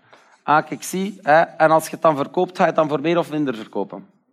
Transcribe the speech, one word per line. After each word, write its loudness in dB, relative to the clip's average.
Ah, 2
kijk, -10
zie, -6
hè, 4
en 2
als 4
je -10
het -12
dan 2
verkoopt, -4
ga 0
je 2
het -2
dan 2
voor -2
meer 0
of -4
minder -2
verkopen? -10